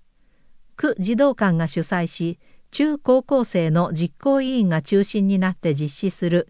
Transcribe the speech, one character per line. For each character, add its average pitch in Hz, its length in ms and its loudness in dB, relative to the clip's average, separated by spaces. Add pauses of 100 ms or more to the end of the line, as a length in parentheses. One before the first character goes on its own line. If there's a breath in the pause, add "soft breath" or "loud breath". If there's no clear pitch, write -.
(760)
区 294 220 0
児 208 180 -2
童 277 180 4
館 185 220 2
が 165 100 -2
主 165 140 -4
催 170 260 -2
し、 170 320 -6 (320)
中 302 260 0
高 254 260 2
校 269 200 0
生 170 260 0
の 170 240 2
実 165 280 -4
行 277 200 2
委 262 180 -2
員 196 100 2
が 160 120 0
中 202 220 2
心 196 240 0
に 196 120 2
な 185 120 0
っ 180 60 -8
て 160 160 -2
実 147 160 -4
施 185 220 -6
す 175 180 -4
る 175 200 0